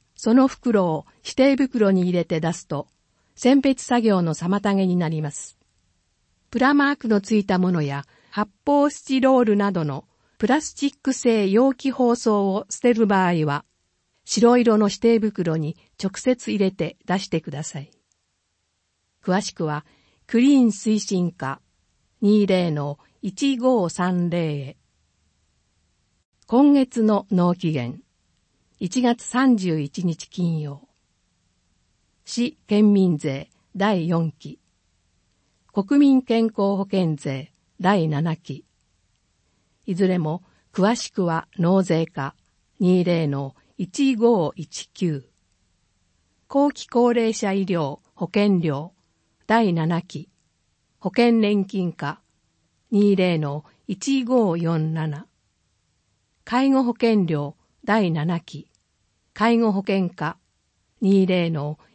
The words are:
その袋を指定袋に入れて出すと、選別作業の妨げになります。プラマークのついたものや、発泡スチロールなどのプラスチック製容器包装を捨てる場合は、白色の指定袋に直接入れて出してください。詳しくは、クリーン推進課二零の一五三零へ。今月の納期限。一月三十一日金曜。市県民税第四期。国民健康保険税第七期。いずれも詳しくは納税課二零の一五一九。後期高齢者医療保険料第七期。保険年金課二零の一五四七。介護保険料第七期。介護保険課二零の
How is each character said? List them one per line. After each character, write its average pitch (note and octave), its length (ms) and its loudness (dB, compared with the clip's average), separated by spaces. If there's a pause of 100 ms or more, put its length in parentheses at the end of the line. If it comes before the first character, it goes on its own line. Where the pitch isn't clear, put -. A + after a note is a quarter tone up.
(160)
そ - 180 0
の C4 160 6
袋 G#3 380 0
を D#3 180 -4 (180)
指 - 120 -14
定 C4+ 200 4
袋 B3 360 0
に F#3+ 100 2
入 F3+ 100 -2
れ F3 140 -2
て D#3+ 160 -4
出 E3 100 -2
す - 160 -12
と、 D3 200 -8 (480)
選 C4+ 260 4
別 C4+ 220 0
作 A#3+ 180 0
業 G#3 200 4
の E3 120 0
妨 G3+ 420 -2
げ F#3+ 100 2
に F3+ 120 0
な F3 100 -2
り D#3+ 140 -6
ま D3+ 100 -6
す。 - 260 -18 (920)
プ A#3 80 -2
ラ C4+ 140 4
マ C#4+ 180 2
ー C#4+ 60 -4
ク - 100 -10
の G#3 140 2
つ G3+ 140 -4
い G3+ 100 2
た F#3+ 120 0
も F#3 140 2
の F3 100 0
や、 C#3 240 -6 (240)
発 G#3 220 -6 (140)
泡 C#4+ 240 2
ス - 140 -12
チ C4 180 -2
ロ C4 160 4
ー B3 60 4
ル G#3+ 120 2
な G3+ 160 0
ど F3 140 -4
の C#3 220 -8 (320)
プ G#3+ 80 0
ラ C4+ 120 2
ス - 140 -10
チ - 140 -4
ッ - 120 -8
ク C4+ 140 -2
製 A3+ 340 0
容 A#3+ 260 4
器 C4+ 180 -6
包 A#3+ 240 0
装 G#3 340 0
を G3 180 -4
捨 - 120 -14
て A#3+ 120 4
る A3+ 140 2
場 G3 220 2
合 E3+ 180 0
は、 D3 180 -4 (600)
白 A#3 320 4
色 A3 220 4
の G#3+ 80 2
指 G3+ 100 -6
定 A#3 220 2
袋 F#3+ 360 -4
に D#3+ 220 -6 (260)
直 F#3+ 120 -4
接 - 340 -4
入 G#3+ 80 -2
れ F#3+ 140 0
て E3+ 340 -8
出 F#3 140 -2
し F#3+ 80 -10
て D#3+ 140 -2
く D3 100 -12
だ C#3+ 100 -8
さ D#3 200 -12
い。 D3 100 -20 (1300)
詳 F#3 160 0
し - 120 -6
く - 140 -8
は、 D3+ 200 -6 (400)
ク - 140 0
リ C#4 160 4
ー C4 100 6
ン - 40 6
推 G#3+ 280 -2
進 F3+ 340 -4
課 C3+ 300 -10 (600)
二 G#3 260 4
零 F3+ 240 0
の C#3+ 260 -6 (240)
一 C4 360 -2
五 A#3 300 2
三 F3+ 440 -2
零 D#3+ 260 -2
へ。 C#3 200 -14 (1700)
今 C#4+ 260 6
月 C4 300 0
の G#3+ 260 2
納 F3 240 2
期 F3 180 -4
限。 B2+ 300 -6 (800)
一 A#3+ 240 -4
月 A#3+ 200 0
三 B3+ 340 2
十 F3 220 -2
一 D3 240 -8
日 E3+ 240 -6
金 E3+ 320 -4
曜。 C#3+ 300 -14 (1400)
市 - 400 -4
県 G#3 280 4
民 F3+ 260 2
税 C#3+ 320 -8 (240)
第 F#3 320 -2
四 E3 240 -2
期。 - 280 -18 (1120)
国 G#3 280 0
民 C4+ 240 6
健 A3+ 220 0
康 G3+ 320 -2
保 G3 120 -4
険 F3 260 0
税 C#3 380 -10 (280)
第 F3+ 260 2
七 D#3+ 300 -2
期。 - 280 -16 (1200)
い F#3+ 100 -6
ず F#3+ 120 0
れ F#3 120 0
も D#3+ 240 -4 (280)
詳 G3+ 240 0
し - 160 -10
く F#3 140 -2
は E3 220 -4 (100)
納 F#3 240 2
税 E3 240 0
課 C#3 280 -10 (460)
二 F3+ 240 2
零 E3 240 0
の C#3 280 -6 (220)
一 C4+ 380 -2
五 G#3+ 400 2
一 - 380 -14
九。 D3+ 320 -4 (1200)
後 C#4 240 2
期 - 160 -12
高 A#3+ 240 2
齢 A#3 220 0
者 G#3 180 -4
医 G3 120 -2
療 D#3+ 360 -4 (160)
保 E3+ 180 -8
険 G3+ 260 2
料 D#3 340 -4 (540)
第 A3 260 2
七 E3 280 -2
期。 - 280 -14 (720)
保 F#3+ 100 -8
険 A#3 300 2
年 G#3 260 0
金 F#3 260 -6
課 D3+ 300 -10 (720)
二 G3+ 240 4
零 F3+ 240 2
の D3 260 -6 (220)
一 C4 360 -4
五 A3+ 320 2
四 E3 380 -2
七。 D#3 340 -8 (1160)
介 C4 240 0
護 C4+ 140 2
保 A#3+ 80 -2
険 A3+ 340 2
料 D3 320 -6 (260)
第 G3+ 280 0
七 E3 280 -4
期。 - 300 -18 (640)
介 A#3 240 2
護 A3+ 160 2
保 G3 60 -2
険 G3 300 -2
課 E3 280 -8 (640)
二 G3 240 4
零 F3 240 0
の D3+ 300 -6 (160)